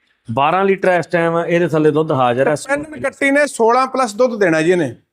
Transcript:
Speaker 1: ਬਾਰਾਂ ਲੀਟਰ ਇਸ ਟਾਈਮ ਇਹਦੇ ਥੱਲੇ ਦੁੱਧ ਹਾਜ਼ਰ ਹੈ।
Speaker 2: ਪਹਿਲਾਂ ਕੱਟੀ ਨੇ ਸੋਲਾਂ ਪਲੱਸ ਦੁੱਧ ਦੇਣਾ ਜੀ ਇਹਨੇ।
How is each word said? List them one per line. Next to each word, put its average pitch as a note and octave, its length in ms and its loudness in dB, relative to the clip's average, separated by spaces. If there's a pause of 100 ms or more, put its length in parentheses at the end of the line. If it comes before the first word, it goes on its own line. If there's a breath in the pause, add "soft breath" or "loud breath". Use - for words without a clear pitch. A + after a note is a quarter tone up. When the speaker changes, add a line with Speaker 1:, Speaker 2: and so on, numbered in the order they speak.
(300)
Speaker 1:
ਬਾਰਾਂ D3+ 340 2
ਲੀਟਰ F#3 240 0
ਇਸ F3 180 0
ਟਾਈਮ E3 320 0
ਇਹਦੇ E3+ 300 0
ਥੱਲੇ D#3 220 2
ਦੁੱਧ D#3 220 -2
ਹਾਜ਼ਰ B2+ 360 2
ਹੈ। D3+ 60 0
Speaker 2:
ਪਹਿਲਾਂ D4 460 -8
ਕੱਟੀ C#4 300 -2
ਨੇ C#4+ 160 2
ਸੋਲਾਂ B3+ 400 2
ਪਲੱਸ B3 280 -4
ਦੁੱਧ A3+ 260 0
ਦੇਣਾ D#3+ 220 2
ਜੀ E3 80 2
ਇਹਨੇ। D#3 260 0 (160)